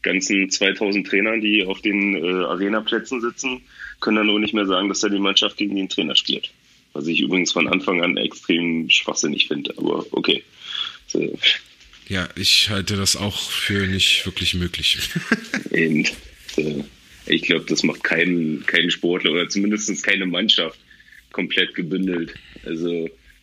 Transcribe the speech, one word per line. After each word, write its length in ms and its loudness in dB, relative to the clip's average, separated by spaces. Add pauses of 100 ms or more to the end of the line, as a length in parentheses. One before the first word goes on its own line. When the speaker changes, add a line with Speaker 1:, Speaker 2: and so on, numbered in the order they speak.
Speaker 1:
ganzen 480 2
zweitausend 580 0
Trainer, 300 2
die 260 2
auf 180 -4
den, 320 2
äh, 320 0
Arena-Plätzen 720 -2
sitzen, 400 -4 (400)
können 180 2
dann 120 4
auch 80 4
nicht 160 0
mehr 120 2
sagen, 220 2
dass 120 -2
da 80 2
die 100 2
Mannschaft 380 2
gegen 200 -2
den 120 -2
Trainer 280 0
spielt. 340 -2 (420)
Was 140 -6
ich 140 2
übrigens 320 2
von 160 2
Anfang 340 0
an 140 2
extrem 760 0
schwachsinnig 580 0
finde, 280 -4
aber 360 -2
okay. 300 0 (640)
So. 320 -2 (720)
Speaker 2:
Ja, 280 -2
ich 340 2
halte 260 0
das 200 2
auch 220 -2
für 480 -2
nicht 380 4
wirklich 300 -2
möglich. 440 0 (380)
<laughs> 340 -8
Speaker 1:
Eben. 360 2 (500)
So. 280 -2 (420)
Ich 160 2
glaub, 240 0
das 160 0
macht 220 -2
keinen, 640 0
keinen 240 2
Sportler 420 0
oder 180 0
zumindest 520 -2
keine 240 0
Mannschaft 520 0 (540)
komplett 420 0
gebündelt. 600 -2 (300)
Also, 460 -2 (320)